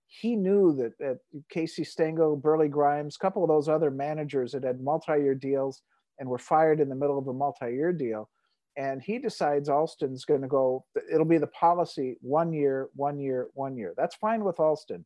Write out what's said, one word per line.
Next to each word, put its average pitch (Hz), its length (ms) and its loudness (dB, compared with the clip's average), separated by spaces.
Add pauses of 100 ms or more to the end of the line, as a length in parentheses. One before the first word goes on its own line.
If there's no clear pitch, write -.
he 226 280 -4
knew 190 400 4
that, 117 240 -4
that 135 180 -4 (300)
Casey 165 340 -6
Stengel, 160 540 0
Burley 151 320 4
Grimes, 143 480 0
a - 20 -18
couple 190 240 0
of 160 60 2
those 151 200 4
other 156 220 2
managers 139 640 -4
that 131 100 -6
had 127 180 -4
multi-year 147 540 0
deals 135 480 -2 (380)
and 131 80 -10
were 123 100 -4
fired 156 400 4
in 143 100 2
the 131 60 -6
middle 139 240 0
of 135 80 -6
a 131 60 -6
multi-year 135 600 -2
deal. 113 380 -4 (460)
And 135 260 -6
he 220 160 -4
decides 147 500 -2
Alston's 143 560 -2
gonna 135 220 0
go, 131 380 0 (280)
it'll 160 120 4
be 165 140 4
the 147 100 0
policy, 170 720 0
one 160 320 0
year, 135 420 0
one 143 240 -4
year, 131 360 -4
one 135 220 -8
year. 92 200 -8
That's 160 180 -2
fine 220 300 -2
with 175 160 -2
Alston. 156 460 0